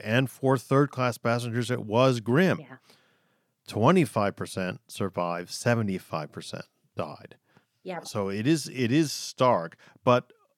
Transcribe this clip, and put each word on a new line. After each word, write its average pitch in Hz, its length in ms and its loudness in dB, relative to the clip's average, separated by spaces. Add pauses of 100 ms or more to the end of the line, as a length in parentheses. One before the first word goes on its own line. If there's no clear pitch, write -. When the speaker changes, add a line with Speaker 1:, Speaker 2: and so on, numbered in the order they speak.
Speaker 1:
And 120 260 2
for 131 280 0
third 139 340 2
class 127 260 -2
passengers, 120 540 -2
it 117 140 -4
was 120 340 4
grim. 123 400 2
Speaker 2:
Yeah. 131 180 -18 (880)
Speaker 1:
Twenty-five 113 680 2
percent 92 520 -6
survived, 87 640 -4
seventy-five 98 800 -2
percent 87 340 -12 (320)
died. - 380 -10 (480)
Speaker 2:
Yeah. 175 200 -12
Speaker 1:
So 98 260 -4
it 104 160 -4
is, 151 280 0
it 120 180 0
is 151 200 2
stark. 101 680 0 (260)
But 123 300 4 (240)